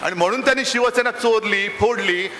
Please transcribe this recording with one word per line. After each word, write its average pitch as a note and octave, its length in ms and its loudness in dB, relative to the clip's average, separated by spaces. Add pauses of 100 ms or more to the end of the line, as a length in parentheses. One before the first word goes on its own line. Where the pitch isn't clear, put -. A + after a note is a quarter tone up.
आणि F3+ 120 -2
म्हणून F#3+ 260 0
त्यांनी C4 240 2
शिवसेना A#3+ 460 0
चोरली, G#3+ 560 0 (120)
फोडली G3 480 0 (120)